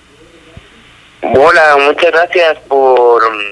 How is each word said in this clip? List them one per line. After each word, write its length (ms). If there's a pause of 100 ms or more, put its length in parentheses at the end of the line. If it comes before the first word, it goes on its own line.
(1200)
Hola, 540 (100)
muchas 240
gracias 460 (100)
por, 560 (280)